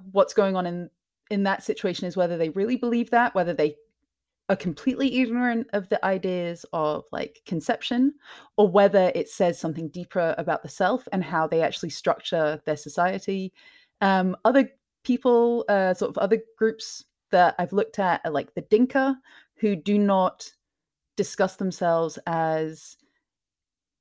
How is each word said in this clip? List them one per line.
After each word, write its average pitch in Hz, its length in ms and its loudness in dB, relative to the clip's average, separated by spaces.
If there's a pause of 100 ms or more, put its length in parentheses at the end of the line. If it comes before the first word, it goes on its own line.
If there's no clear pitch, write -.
(120)
what's 190 220 2
going 196 220 2
on 180 100 -2
in, 175 240 -8 (400)
in 202 140 0
that 196 200 0
situation 196 440 -4
is 180 100 -6
whether 175 200 0
they 165 120 0
really 208 280 -2
believe 240 340 -2
that, 240 240 2
whether 175 180 0
they 151 220 0 (720)
are 196 60 2
completely 247 680 -2
ignorant 240 520 0
of 202 160 -2
the - 160 -2
ideas 180 680 -2
of, 156 380 -2
like, - 340 -8
conception, 247 680 0 (440)
or 208 120 6
whether 196 460 6
it 165 140 -4
says 175 300 0
something 165 300 -6
deeper 175 480 -4
about 165 260 -4
the 156 60 -12
self 214 440 -2
and 190 100 0
how 160 240 -2
they 165 140 0
actually - 280 -4
structure 156 760 -2
their 156 100 -2
society. 185 800 -4 (480)
Um, 185 340 2 (100)
other 247 240 4 (340)
people, 240 680 2
uh, 190 240 2
sort - 160 -4
of - 80 -10
other 202 220 2 (180)
groups - 480 -2 (240)
that 180 300 6
I've 180 120 -2
looked - 260 -2
at 185 280 0
are, 165 60 -4
like, - 220 -4
the - 80 -8
Dinka, 262 560 2 (380)
who 208 220 0
do 208 200 0
not 196 540 0 (640)
discuss 196 400 -2
themselves 170 720 -2
as 160 680 -4 (1040)